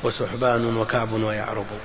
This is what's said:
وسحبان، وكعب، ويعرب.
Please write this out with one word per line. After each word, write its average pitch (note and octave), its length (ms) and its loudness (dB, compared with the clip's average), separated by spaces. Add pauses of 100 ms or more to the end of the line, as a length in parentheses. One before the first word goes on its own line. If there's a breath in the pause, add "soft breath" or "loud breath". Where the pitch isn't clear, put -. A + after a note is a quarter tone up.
وسحبان، A#2 720 2
وكعب، A2 360 0
ويعرب. G#2+ 520 -2 (200)